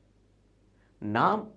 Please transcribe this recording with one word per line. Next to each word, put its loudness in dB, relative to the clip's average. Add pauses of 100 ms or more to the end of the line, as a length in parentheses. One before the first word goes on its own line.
(960)
நாம் 0